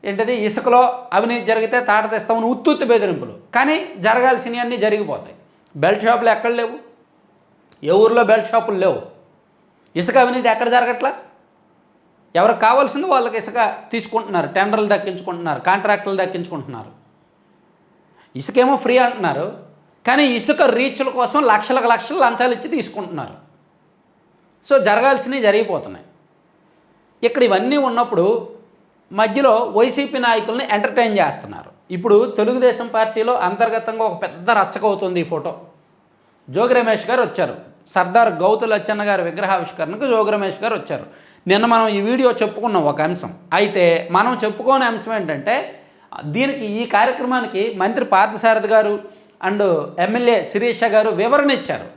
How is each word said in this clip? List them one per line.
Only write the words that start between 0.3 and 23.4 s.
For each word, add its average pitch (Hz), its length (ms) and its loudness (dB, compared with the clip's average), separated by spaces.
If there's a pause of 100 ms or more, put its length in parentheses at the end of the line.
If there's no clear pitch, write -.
ఇసుకలో 240 680 2 (100)
అవినీతి 226 340 0
జరిగితే 220 340 0
తాట 214 300 0
తీస్తాం" 220 260 -2
అని 226 100 -2
ఉత్తుత్తి 247 380 0
బెదిరింపులు. 196 500 0 (200)
కానీ 302 320 0 (120)
జరగాల్సినవన్నీ 240 760 0
జరిగిపోతాయి. 202 580 -4 (420)
బెల్ట్ 196 280 0
షాపులు 233 260 2
ఎక్కడ 220 200 0
లేవు, 240 280 -4 (1040)
ఏ 151 60 -2
ఊర్లో 226 340 4
బెల్ట్ 214 260 2
షాపులు 220 260 0
లేవు, 185 260 0 (920)
ఇసుక 175 200 0
అవినీతి 247 320 4
ఎక్కడ 226 200 0
జరగట్లా? 240 460 0 (1200)
ఎవరికి 196 240 2
కావాల్సింది 269 460 2
వాళ్ళకి 240 300 0
ఇసుక 220 380 -2 (180)
తీసుకుంటున్నారు, 208 540 -4
టెండర్లు 208 420 0
దక్కించుకుంటున్నారు, 180 720 -4
కాంట్రాక్టులు 196 640 0
దక్కించుకుంటున్నారు. 139 760 -10 (1300)
ఇసుకేమో 254 400 2
ఫ్రీ 247 220 2
అంటున్నారు, 196 600 -2 (480)
కానీ 269 180 4
ఇసుక 285 380 0
రీచ్ల 262 460 0
కోసం 254 340 0
లక్షలకు 247 440 2
లక్షలు 233 320 0
లంచాలు 247 340 2
ఇచ్చి - 160 -6
తీసుకుంటున్నారు. 175 680 -8 (1400)